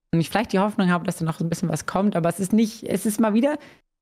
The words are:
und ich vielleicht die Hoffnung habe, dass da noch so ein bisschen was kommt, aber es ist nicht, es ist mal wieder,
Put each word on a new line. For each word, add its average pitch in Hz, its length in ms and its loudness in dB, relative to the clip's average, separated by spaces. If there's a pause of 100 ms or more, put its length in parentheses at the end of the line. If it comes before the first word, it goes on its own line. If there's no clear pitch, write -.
(120)
und 165 80 4
ich 156 80 0
vielleicht 208 240 -2
die 196 60 2
Hoffnung 196 320 2
habe, 175 160 0
dass 180 100 -4
da 170 80 -6
noch 160 140 -4
so 170 80 -2
ein - 20 -2
bisschen 165 220 -2
was 160 160 -4
kommt, 196 280 0
aber 170 140 0
es 170 120 -4
ist 185 120 -4
nicht, 220 320 2
es 202 220 -2
ist 214 140 0
mal 220 120 2
wieder, 277 260 2 (440)